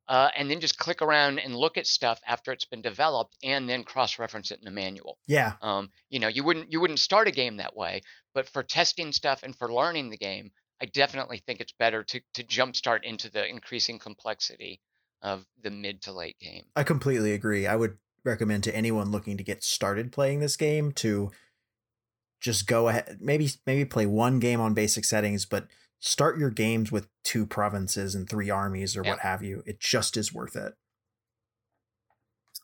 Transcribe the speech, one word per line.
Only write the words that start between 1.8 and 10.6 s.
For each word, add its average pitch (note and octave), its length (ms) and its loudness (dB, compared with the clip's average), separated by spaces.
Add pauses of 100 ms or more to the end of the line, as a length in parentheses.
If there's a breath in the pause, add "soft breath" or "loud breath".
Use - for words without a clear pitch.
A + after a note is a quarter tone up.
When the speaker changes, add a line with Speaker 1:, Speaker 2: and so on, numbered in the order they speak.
Speaker 1:
stuff - 400 2
after A#2+ 260 -4
it's - 120 -6
been A2+ 180 -12
developed B2 600 0
and C3+ 260 -2
then B2 160 -2
cross-reference A2+ 640 -4
it - 80 -10
in G#2+ 60 -20
the G2 60 -12
manual. G2 560 -8
Speaker 2:
Yeah. C#3 340 2
Speaker 1:
Um, G2 300 -2 (200 soft breath)
you C3+ 100 -2
know, A2 80 2
you B2+ 160 -2
wouldn't, D#3+ 280 0
you D#3+ 80 0
wouldn't D#3+ 200 2
start G#3 280 4
a E3+ 40 0
game B2 240 -2
that - 200 -8
way, F#2+ 260 -4 (300 loud breath)
but C3 160 -2
for C3+ 140 -6
testing D#3+ 500 0
stuff C3+ 300 0
and C3 140 -12
for A#2 160 -6
learning C#3+ 360 0
the G#2+ 80 -14
game, G2 360 -8 (280)